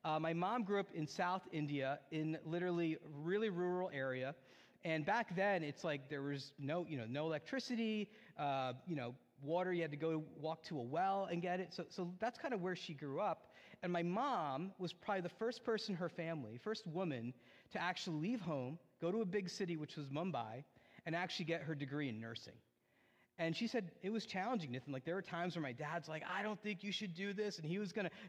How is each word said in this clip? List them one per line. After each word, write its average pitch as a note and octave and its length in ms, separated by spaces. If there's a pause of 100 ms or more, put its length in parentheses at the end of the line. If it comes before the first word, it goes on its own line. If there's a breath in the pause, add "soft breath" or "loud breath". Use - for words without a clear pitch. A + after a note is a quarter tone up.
Uh, D#3 160
my D#3+ 140
mom G3 300
grew G3+ 160
up F#3+ 140
in D#3+ 140
South F#3 440
India C#3+ 480 (120)
in D#3 320
literally E3+ 600
really E3 460
rural F3+ 400
area. C3+ 460 (480 loud breath)
And D#3+ 200
back G#3 320
then, F#3 280
it's D3 200
like D3 240
there C#3 140
was C#3 380
no, D#3 260
you D3+ 120
know, A#2 100
no C#3 180
electricity, A3 840 (260 loud breath)
uh, C3+ 360 (120)
you F3 100
know, B2 200 (260)
water, F3 320
you E3+ 80
had D#3 100
to D3 60
go D#3+ 260 (140)
walk D#3 280
to D#3+ 120
a B2 60
well F#3+ 420
and F3 160
get F3+ 180
it. F3+ 140
So, E3+ 160
so F3+ 300
that's A#3+ 180
kinda B3+ 200
where F3+ 180
she E3+ 180
grew C#3+ 260
up. G3 340 (280 loud breath)
And F3+ 100
my F3 120
mom F#3 760
was F3 160
probably G3 280
the F3 80
first A3+ 340
person G#3+ 320
in D#3+ 40
her F3 100
family, D#3 480
first G#3+ 300
woman, D3 460 (380 loud breath)
to - 100
actually E3+ 380
leave G#3+ 220
home, D3+ 380 (200)
go E3+ 120
to A3+ 100
a A3 40
big F#3+ 240
city, F3 280
which D3+ 200
was C#3+ 120
Mumbai, C3+ 540 (420 loud breath)
and E3 100
actually F3 300
get E3 180
her D#3 120
degree C#3+ 340
in A2 100
nursing. - 380 (840 soft breath)
And E3 160
she A#3 120
said, G#3 240 (100)
"It F3+ 80
was A3 160
challenging, F#3+ 460
Nathan. C3 200
Like, C3 140
there E3 80
were F#3+ 80
times F3 340
where E3+ 60
my C#3 100
dad's D3+ 380
like, D#3 160
'I F#3 160
don't G#3+ 220
think G#3 200
you G3+ 80
should F#3+ 220
do G3 200
this.' G3+ 260
And D#3 80
he F3 100
was G3+ 140
gonna F#3+ 180 (200 loud breath)